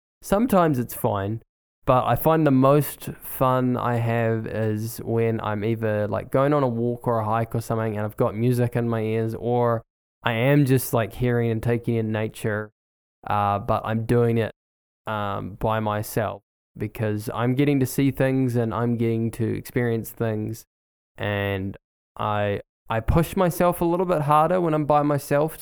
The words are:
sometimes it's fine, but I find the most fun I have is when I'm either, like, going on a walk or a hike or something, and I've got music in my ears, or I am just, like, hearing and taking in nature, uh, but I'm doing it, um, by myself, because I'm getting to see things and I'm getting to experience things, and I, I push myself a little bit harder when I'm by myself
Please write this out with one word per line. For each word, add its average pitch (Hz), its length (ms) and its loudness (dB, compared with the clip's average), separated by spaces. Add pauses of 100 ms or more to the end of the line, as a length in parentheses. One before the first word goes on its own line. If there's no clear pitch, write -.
(240)
sometimes 185 560 2
it's 117 160 -6
fine, 107 480 -2 (420)
but 127 200 4
I 120 100 2
find 156 320 4
the 139 40 6
most 139 600 4 (100)
fun 127 560 0
I 117 200 -2
have 117 500 0
is 110 560 -4
when 113 380 0
I'm 104 220 -4
either, 107 440 0
like, 101 240 -6
going 135 200 2
on 147 120 2
a 131 40 2
walk 120 400 -2
or 117 120 0
a 107 60 -2
hike 113 280 -2
or 113 80 -2
something, 113 340 -2
and 107 100 -4
I've 107 120 -8
got 113 180 0
music 120 400 0
in 117 140 0
my 113 120 -2
ears, 113 340 -2
or 120 480 0 (400)
I 117 80 2
am 135 340 4
just, 127 280 2
like, 117 200 0
hearing 120 380 0
and 113 100 -2
taking 120 320 -2
in 110 180 -2
nature, 107 600 -4 (560)
uh, 101 320 2
but 110 260 -2
I'm 113 200 -2
doing 120 340 4
it, 110 120 -2 (560)
um, 104 480 -6
by 110 240 -2
myself, 104 600 -4 (360)
because 107 560 -4
I'm 123 220 0
getting 143 240 2
to 127 60 2
see 139 260 0
things 131 440 0
and 113 180 0
I'm 117 240 0
getting 113 340 0
to 107 260 -4
experience 113 520 -4
things, 110 560 -4 (520)
and 101 600 -4 (400)
I, 104 440 -2 (280)
I 113 100 -2
push - 360 2
myself 175 460 2
a 175 40 0
little 175 200 2
bit 165 180 0
harder 156 360 4
when 165 140 0
I'm 151 120 0
by 147 160 2
myself 147 600 0